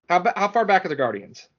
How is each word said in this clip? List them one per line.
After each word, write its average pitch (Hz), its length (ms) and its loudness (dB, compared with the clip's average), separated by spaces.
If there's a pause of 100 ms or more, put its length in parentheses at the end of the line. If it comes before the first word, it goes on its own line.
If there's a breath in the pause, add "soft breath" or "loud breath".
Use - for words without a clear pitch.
How 180 120 2
ba-, 214 160 0
how 196 100 0
far 220 180 0
back 196 200 4
are 180 40 -8
the 151 60 -6
Guardians? 110 540 -6 (100)